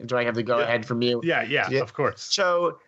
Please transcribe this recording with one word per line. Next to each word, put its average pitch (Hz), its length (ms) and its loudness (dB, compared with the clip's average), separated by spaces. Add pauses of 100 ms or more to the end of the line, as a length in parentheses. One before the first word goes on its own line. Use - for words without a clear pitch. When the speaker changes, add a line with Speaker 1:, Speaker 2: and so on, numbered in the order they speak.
Speaker 1:
Do 123 140 -2
I 120 60 0
have 120 100 0
the 117 80 0
go 117 160 0
Speaker 2:
Yeah. 120 60 2
Speaker 1:
ahead 117 200 0
from 120 160 -2
you? 120 240 2
Speaker 2:
Yeah, 151 200 2
yeah, 120 260 0
Speaker 1:
Yeah. 131 100 2
Speaker 2:
of 117 140 -4
course. 127 280 -2
Speaker 1:
So, 175 640 0